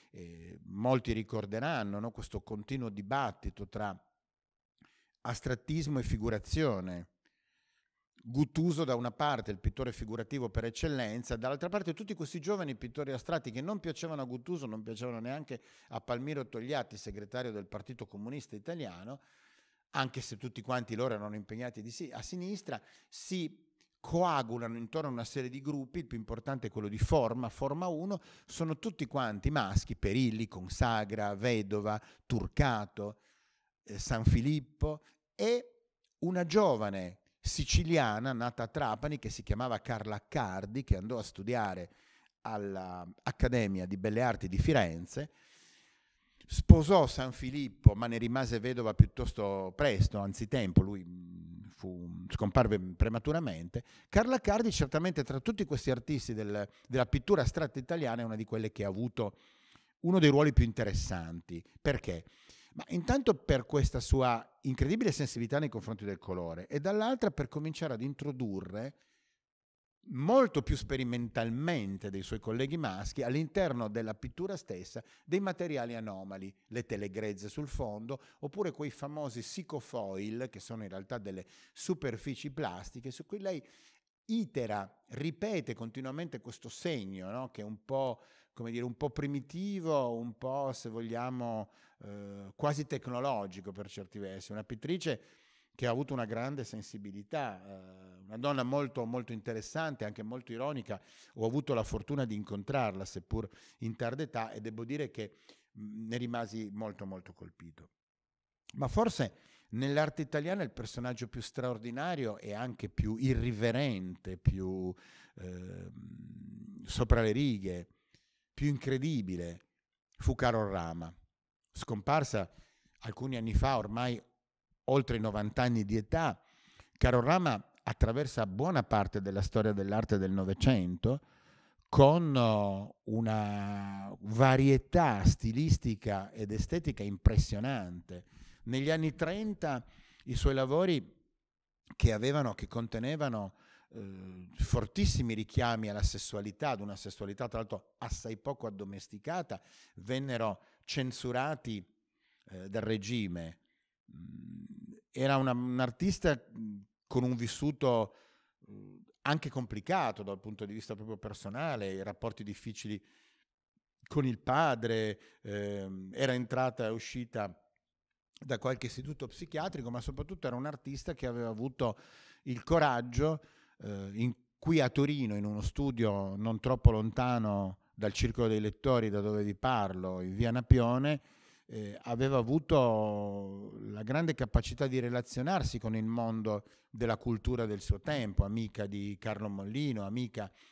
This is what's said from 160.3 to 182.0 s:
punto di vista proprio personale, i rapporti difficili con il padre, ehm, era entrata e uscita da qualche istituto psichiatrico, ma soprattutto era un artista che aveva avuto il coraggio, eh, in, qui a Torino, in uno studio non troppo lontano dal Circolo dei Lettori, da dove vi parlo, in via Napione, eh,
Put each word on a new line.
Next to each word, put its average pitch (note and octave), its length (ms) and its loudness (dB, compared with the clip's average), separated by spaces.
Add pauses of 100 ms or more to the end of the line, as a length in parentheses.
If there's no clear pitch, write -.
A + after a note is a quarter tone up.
punto G#2+ 260 -10
di G2+ 80 -8
vista A2 220 -8
proprio G#2+ 220 -10
personale, G#2+ 760 -6
i F#2+ 120 -4
rapporti G#2+ 400 -8
difficili G#2 580 -8 (1080)
con C#3+ 180 0
il A#2+ 140 0
padre, A#2 1040 0
ehm, G2 720 -6
era C3 200 2
entrata B2 520 -2
e A2 40 0
uscita A2+ 640 -6 (880)
da B2+ 140 -4
qualche C3 300 -2
istituto C3 400 -10
psichiatrico, D3+ 640 -6
ma A#2+ 100 -6
soprattutto D3 460 -8
era B2 80 -2
un B2+ 100 -4
artista C#3+ 480 -8
che B2+ 140 -6
aveva A#2+ 220 -4
avuto A#2 480 -2 (460)
il A#2+ 200 -6
coraggio, D3 800 4 (400)
eh, G2 320 -8
in, A#2 200 0 (240)
qui D#3+ 220 4
a B2+ 100 6
Torino, C#3 460 2
in G#2 100 0
uno G#2 160 -4
studio G#2+ 760 0
non A2 240 -2
troppo B2 320 8
lontano G#2+ 880 0 (140)
dal G#2+ 200 -2
Circolo A#2 340 2
dei A2 120 4
Lettori, A2+ 500 2
da G2+ 120 0
dove G#2+ 220 2
vi G#2 120 0
parlo, F#2 640 0
in F#2 140 -4
via A2+ 160 2
Napione, B2+ 680 6 (500)
eh, G#2+ 320 -8